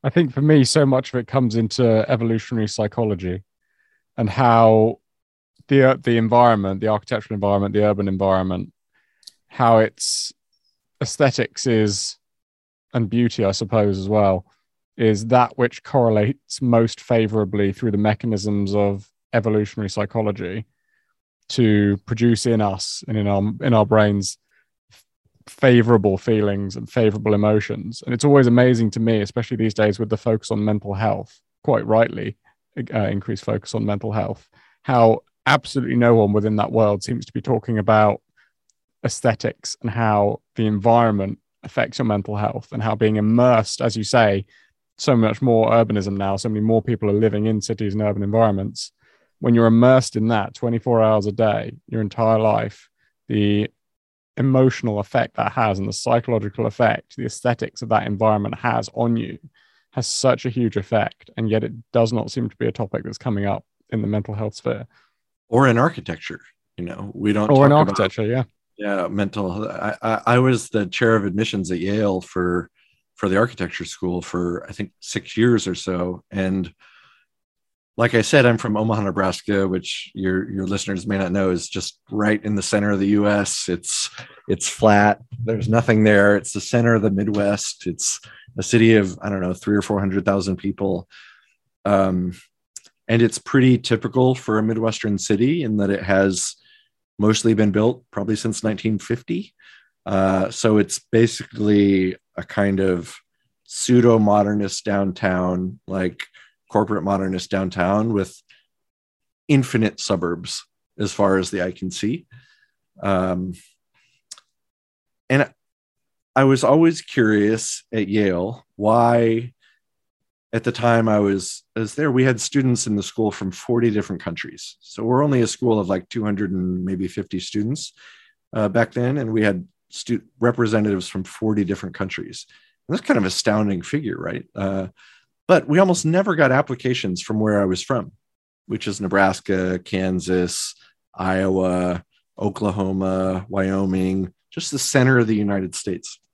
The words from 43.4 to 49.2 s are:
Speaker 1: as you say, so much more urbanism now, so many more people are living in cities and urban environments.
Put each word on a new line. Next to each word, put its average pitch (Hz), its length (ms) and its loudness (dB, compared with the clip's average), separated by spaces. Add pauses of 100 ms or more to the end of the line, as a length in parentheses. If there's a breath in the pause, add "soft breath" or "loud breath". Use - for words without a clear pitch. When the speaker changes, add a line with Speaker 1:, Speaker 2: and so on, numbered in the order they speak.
Speaker 1:
as 110 140 -2
you 110 80 -6
say, 101 420 2 (500 soft breath)
so - 180 2
much 113 280 2
more 113 280 4
urbanism 107 460 2
now, 98 200 -2
so 113 120 -6
many 107 160 -2
more 113 180 2
people 110 280 -2
are 104 160 2
living 104 200 0
in 110 140 0
cities 104 320 -6
and 107 100 -4
urban 101 200 -2
environments. 101 720 0 (460)